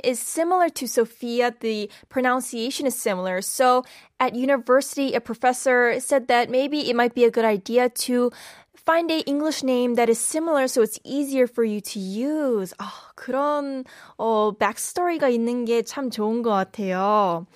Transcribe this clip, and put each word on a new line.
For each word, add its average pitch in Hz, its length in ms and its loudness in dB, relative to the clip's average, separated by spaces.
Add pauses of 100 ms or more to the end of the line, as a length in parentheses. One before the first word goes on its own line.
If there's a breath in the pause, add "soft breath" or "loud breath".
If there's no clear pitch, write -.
is 247 140 0
similar 339 520 0
to - 160 -8
Sophia. 240 720 0
The 214 320 -4 (180 loud breath)
pronunciation 254 760 -2
is 240 100 -2
similar. 185 440 -2
So, 254 440 2 (340 loud breath)
at 247 160 0
university, 262 800 0
a 240 60 2
professor 247 800 2
said 254 280 0
that 240 220 2
maybe 277 400 0
it 233 60 0
might 240 180 2
be 240 100 4
a 226 60 6
good 226 140 0
idea 226 440 2 (200)
to 247 220 2 (540 loud breath)
find 330 260 0
a 320 160 0
English 294 360 -2
name 247 320 0
that 233 140 2
is 226 100 2
similar 311 480 0
so 254 140 0
it's 220 240 2
easier 269 420 0
for 240 160 -2
you 208 200 -2
to - 180 -10
use. 226 760 -2
아, - 360 -16
그런, 277 720 -4 (320 loud breath)
어, 214 420 0
백스토리가 294 680 -2
있는 240 380 0
게 233 160 2
참 254 280 -6
좋은 220 320 -2
것 226 80 0
같아요. 190 1040 0